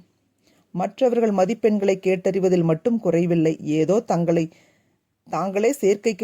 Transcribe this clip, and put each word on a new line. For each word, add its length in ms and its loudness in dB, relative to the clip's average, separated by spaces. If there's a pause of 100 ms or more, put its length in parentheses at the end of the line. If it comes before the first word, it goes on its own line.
(720)
மற்றவர்கள் 580 0
மதிப்பெண்களை 680 0
கேட்டறிவதில் 640 0
மட்டும் 380 0
குறைவில்லை. 600 0
ஏதோ 400 0
தங்களை, 480 0 (840)
தாங்களே 500 -2
சேர்க்கைக்கு 440 0